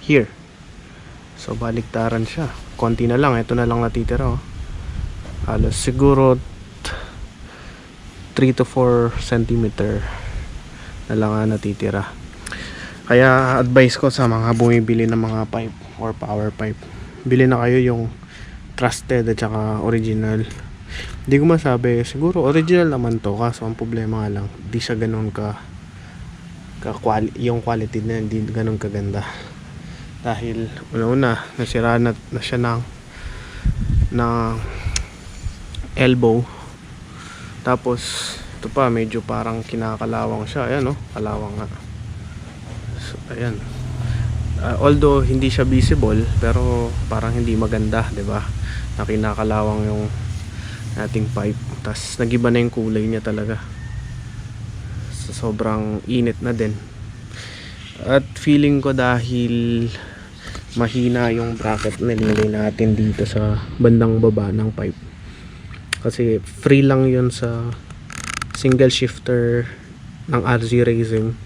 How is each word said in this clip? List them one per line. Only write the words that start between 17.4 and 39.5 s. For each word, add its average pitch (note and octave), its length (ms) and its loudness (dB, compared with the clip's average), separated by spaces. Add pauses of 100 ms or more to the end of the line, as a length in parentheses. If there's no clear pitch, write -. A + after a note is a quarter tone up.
na B2 160 4
kayo B2 160 4
yung A#2 320 2 (640)
trusted A#2+ 560 0
at G#2+ 80 0
saka G#2+ 480 -2
original. A2 560 0 (800)
Hindi C#3 160 4
ko C#3+ 80 4
masabi, B2 560 4
siguro D#3+ 400 0
original D#3+ 480 4
naman A#2+ 320 0
to, G2+ 160 0
kaso A#2 240 0
ang A2+ 160 -4
problema A2+ 480 -2
nga G2+ 160 -2
lang, G#2 40 -4 (200)
di A#2 160 -2
siya A#2 160 -2
ganun A2 320 0
ka, G#2 320 -6 (1200)
ka - 160 -6
quali-, A2 400 2
yung A#2+ 240 0
quality A2 400 -2
na A2+ 160 -2
hindi A2 320 -2
ganun A2 320 -2
kaganda. G2 400 -4 (1040)
Dahil A2+ 400 -4 (240)
una-una, A#2 480 2 (160)
nasira A#2 480 2
na, A#2+ 80 4
na A2+ 320 -6
siya - 160 -2
ng, A#2+ 220 0 (1300)
ng A#2+ 240 2 (1600)
elbow. B2 460 6 (1200)
Tapos B2 400 0 (560)
ito A2+ 100 -8
pa, C3 240 2
medyo A2+ 300 0
parang A2+ 420 -4